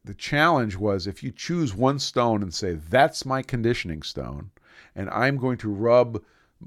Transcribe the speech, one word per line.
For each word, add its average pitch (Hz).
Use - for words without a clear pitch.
the 101
challenge 143
was 98
if 98
you 135
choose 156
one 131
stone 117
and 92
say, 85
"That's 135
my 131
conditioning 113
stone, 71
and 98
I'm 135
going 123
to 107
rub 117